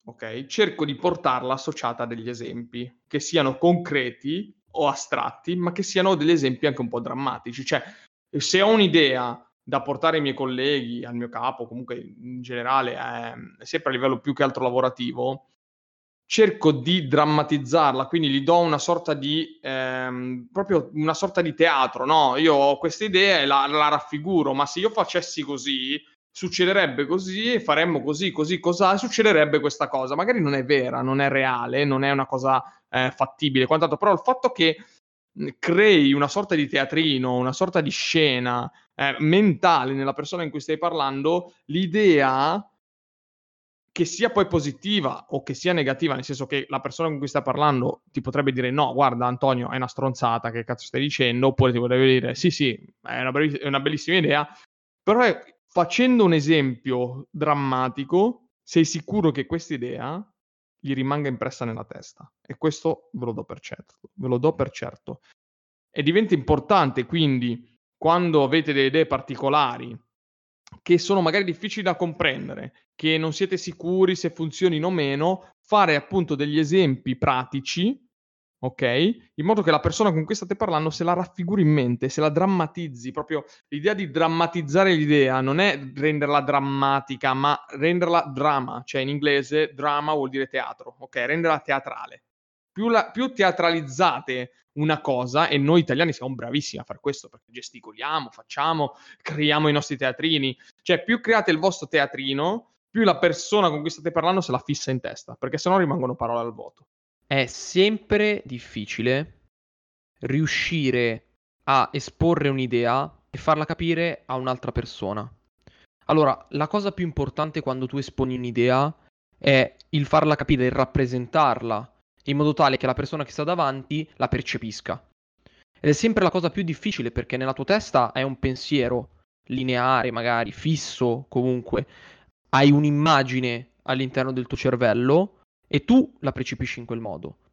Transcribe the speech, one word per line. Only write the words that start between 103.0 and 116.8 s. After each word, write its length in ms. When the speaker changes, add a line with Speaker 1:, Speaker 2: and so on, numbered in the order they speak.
Speaker 1:
la 140
persona 520
con 120
cui 80
state 220
parlando 280
se 120
la 120
fissa 280
in 80
testa, 340
perché 240
sennò 200
rimangono 360
parole 280
al 120
vuoto. 320
Speaker 2:
È 220
sempre 1000
difficile 1000
riuscire 1080
a 280
esporre 580
un'idea 640
e 80
farla 260
capire 600
a 80
un'altra 360
persona. 560
Allora, 460
la 160
cosa 240